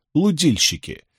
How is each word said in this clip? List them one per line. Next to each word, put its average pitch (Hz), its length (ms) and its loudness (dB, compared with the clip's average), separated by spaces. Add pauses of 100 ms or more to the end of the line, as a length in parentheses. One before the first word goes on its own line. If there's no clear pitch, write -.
(160)
лудильщики, 160 880 0 (160)